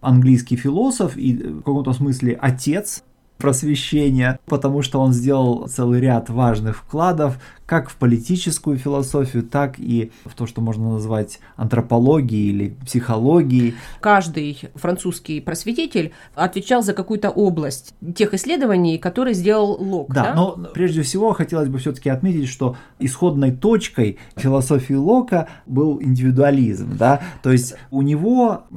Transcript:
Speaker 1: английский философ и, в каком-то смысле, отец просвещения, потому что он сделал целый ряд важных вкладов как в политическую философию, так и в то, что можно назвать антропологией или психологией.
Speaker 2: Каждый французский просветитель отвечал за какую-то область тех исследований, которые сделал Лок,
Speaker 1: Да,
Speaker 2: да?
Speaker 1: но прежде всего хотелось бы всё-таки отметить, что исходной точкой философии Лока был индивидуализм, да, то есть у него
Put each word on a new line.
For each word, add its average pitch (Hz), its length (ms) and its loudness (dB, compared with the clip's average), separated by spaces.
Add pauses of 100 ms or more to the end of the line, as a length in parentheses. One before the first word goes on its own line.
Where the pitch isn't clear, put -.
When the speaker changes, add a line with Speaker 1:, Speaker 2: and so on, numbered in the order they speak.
Speaker 1:
английский 127 560 4
философ 190 640 0
и, 123 160 0
в 156 240 -6
каком-то 139 340 -2
смысле, 127 480 0
отец 139 600 -2 (360)
просвещения, 135 1080 0
потому 139 360 0
что 135 180 -2
он 131 120 4
сделал 123 540 2
целый 123 340 0
ряд 123 300 2
важных 110 460 0
вкладов 151 600 -2 (280)
как 165 220 -2
в - 80 -20
политическую 135 800 0
философию, 135 680 -2
так 135 360 -4
и 117 340 -2 (140)
в - 80 -18
то, 117 120 -8
что - 140 -8
можно 113 320 -2
назвать 107 480 -4 (160)
антропологией 117 960 2
или 101 340 -4
психологией. 123 880 2 (260)
Speaker 2:
Каждый 165 580 0 (160)
французский 170 680 -6
просветитель 226 720 -4 (220)
отвечал 233 480 0
за 196 100 -2
какую-то 208 380 -4
область 160 640 -2 (200)
тех 208 200 0
исследований, 190 640 0
которые 226 360 -2
сделал 208 460 2
Лок, 175 320 -4
Speaker 1:
Да, 131 120 2
Speaker 2:
да? 226 100 -2
Speaker 1:
но 175 240 2 (160)
прежде 160 280 0
всего 196 300 0
хотелось 156 360 -2
бы 131 100 -4
всё-таки 139 320 -4
отметить, 143 380 0
что 127 280 -4 (220)
исходной 139 540 0
точкой 127 680 0 (180)
философии 135 580 0
Лока 185 540 2 (180)
был 143 360 0
индивидуализм, 127 960 2
да, 131 220 4 (220)
то 127 80 2
есть 127 240 2 (160)
у 135 120 -2
него 208 600 2 (120)